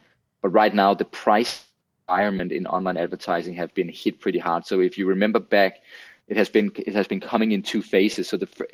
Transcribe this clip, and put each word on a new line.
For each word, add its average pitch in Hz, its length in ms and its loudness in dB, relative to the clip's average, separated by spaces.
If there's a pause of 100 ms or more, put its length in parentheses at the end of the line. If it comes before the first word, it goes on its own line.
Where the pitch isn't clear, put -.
(420)
But 98 80 0
right 104 240 4
now, 101 200 4
the 90 120 -2
price - 600 0 (420)
environment 92 440 -2
in 90 160 -4
online 90 300 -2
advertising 87 580 -4
have 85 180 -8
been 90 160 -2
hit - 300 -4
pretty 87 200 -2
hard. 85 280 -2
So 95 140 0
if 92 160 0
you 95 100 -2
remember 104 320 2
back, 98 420 2 (460)
it 101 100 -4
has 104 120 2
been, 104 260 2
it - 180 -8
has 101 140 0
been 95 120 -4
coming 110 340 0
in 98 100 -2
two - 180 -4
phases. 98 480 0
So 101 80 -4
the 92 100 -6
fir-, - 260 -12